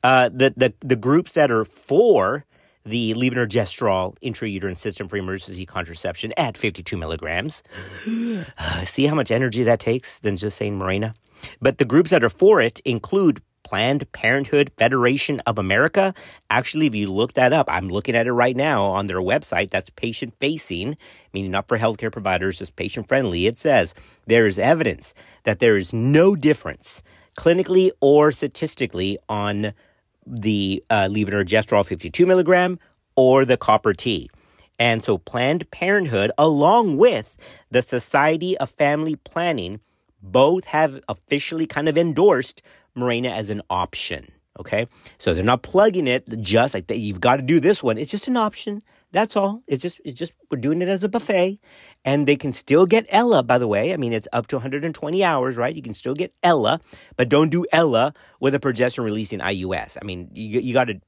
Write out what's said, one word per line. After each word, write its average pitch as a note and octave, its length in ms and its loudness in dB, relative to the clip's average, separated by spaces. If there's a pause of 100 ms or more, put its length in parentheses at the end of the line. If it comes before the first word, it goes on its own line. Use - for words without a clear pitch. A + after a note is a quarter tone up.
Uh, B2+ 260 4
the, B2+ 280 2
the, B2 240 2
the C3 160 0
groups C3+ 380 0
that C#3+ 180 2
are A2 120 0
for C#3+ 800 2 (420)
the A2 280 -2
levonorgestrel A2+ 1040 -2
intrauterine G2 560 -8
system G2 320 -8
for G#2 80 -8
emergency F#2 480 -8
contraception E2+ 720 -10
at C3 220 -4
fifty-two F#2+ 400 -6
milligrams. E2 640 -8 (420)
<sighs> F#3 800 -6
See C3+ 220 -2
how D3+ 80 0
much C#3 160 -2
energy B2 320 -2
that A#2 180 2
takes - 400 -6
than G2+ 160 -4
just G2+ 220 -6
saying G2+ 200 -6
Mirena? G2 360 -4 (480)
But C3 160 0
the C#3 80 2
groups D#3 240 4
that F3+ 120 4
are A#2 60 2
for F#3+ 320 6
it A2+ 200 0
include E3 600 0 (220)
Planned A2 500 -2
Parenthood C#3 640 0
Federation B2+ 720 0
of A2 120 -2
America. C#3 540 2 (380)
Actually, C3 360 0
if A#2+ 80 0
you G#2 160 -4
look G#2+ 220 -2
that B2+ 220 2
up, D3+ 160 0
I'm F2 180 -4
looking G2+ 260 -4
at A#2 120 0
it B2+ 60 -4
right A#2+ 220 2
now C3 300 0
on G2 220 -2
their F#2 160 -4
website. G2 480 -2
That's - 180 -6
patient-facing, A#2+ 1080 -8 (340)
meaning G2 180 -6
not G2 160 -4
for A#2 120 -2
healthcare A2 340 -4
providers, F#2+ 460 -4
just - 180 -14
patient-friendly. G2 680 -2
It A#2 120 -2
says, B2 360 2 (320)
"There A#2 200 4
is G2 120 -2
evidence B2+ 560 -2 (300)
that G#2 140 0
there A2+ 200 4
is F#2 160 -6
no D3+ 420 4
difference - 680 -2 (320)
clinically F#3 580 2 (100)
or D3 280 6
statistically G#2 960 -6
on G#2 460 -4 (540)
the, G#2 640 -2
uh, G#2 140 2
levonorgestrel G2+ 840 0
fifty-two G#2 400 -2
milligram F3+ 540 2 (360)
or C3 300 6
the B2 140 2
copper G#2+ 340 2
T." F#2 380 -4 (480)
And A#2 260 0
so G2+ 140 0
Planned C3 520 -4
Parenthood, E3 680 0
along D#3+ 600 4
with F#3 380 2 (340)
the B2 120 2
Society D#3 760 0
of C3+ 120 -6
Family D3+ 460 0
Planning, A2+ 640 -6 (420)
both C#3 440 4
have D3+ 420 0
officially D#3 580 -4
kind D3+ 240 -2
of D3+ 80 2
endorsed E3+ 640 2 (340)
Mirena B2 340 -2
as G#2 200 -6
an G#2 200 -6
option, F2+ 600 -6 (260)
okay? A2 280 -4 (320)
So - 160 0
they're F#2 100 -2
not B2 180 2
plugging F#3 440 2
it B2+ 220 -2 (120)
just A2+ 340 0
like F#2 140 -6
that. A2 100 -4
You've G#2 220 -6
gotta B2+ 220 2
do D3 180 2
this F#3 220 2
one. A2+ 160 0
It's C#3+ 120 -8
just - 180 -8
an B3+ 80 0
option. G#3+ 460 -4 (300)
That's G#3 240 0
all. G3+ 320 -2
It's C3+ 120 -2
just, F3 240 -8
it's B2+ 140 -14
just, E3 140 -8 (180)
we're C3+ 80 -4
doing D#3+ 240 -2
it F3+ 60 -2
as F#3+ 160 -2
a G#3 40 -2
buffet, G3 520 0 (440)
and C#3+ 220 0
they D3 80 4
can C#3 180 -6
still D#3 320 4
get A3 260 2
Ella, G#3 340 4
by B2 140 2
the A#2+ 100 0
way. G#2+ 240 0
I - 40 -4
mean, B2 160 -2
it's A2 200 -4
up A#2+ 160 -2
to C#3+ 80 -4
a - 20 -2
hundred C3+ 260 -6
and E3 80 -4
twenty E3 300 -2
hours, C3 340 0
right? B2 180 -2
You D#3 80 -14
can A2+ 120 -12
still B2+ 200 -6
get E3 180 -6 (100)
Ella, D#3+ 380 2 (360)
but B2+ 120 0
don't D3+ 200 4
do E3+ 220 0
Ella D3 420 2 (280)
with C3+ 160 0
a - 20 0
progesterone-releasing A#2 800 -2
I F#2+ 100 -4
U F#2 220 -4
S. - 280 -8
I - 40 -16
mean, F2+ 300 -12
you, A2 240 -6
you B2 160 -4
gotta A#2+ 340 0